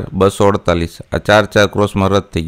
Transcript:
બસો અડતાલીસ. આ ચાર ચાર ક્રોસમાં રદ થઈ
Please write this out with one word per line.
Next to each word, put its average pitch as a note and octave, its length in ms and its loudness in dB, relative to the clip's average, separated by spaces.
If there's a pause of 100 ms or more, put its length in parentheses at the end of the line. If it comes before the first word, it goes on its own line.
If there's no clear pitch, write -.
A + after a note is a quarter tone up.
(120)
બસો G2 400 2
અડતાલીસ. E2+ 440 -4 (180)
આ E2+ 140 -4
ચાર G#2 160 4 (100)
ચાર G#2 200 2
ક્રોસમાં G2 380 0
રદ G2 220 0
થઈ E2 140 -4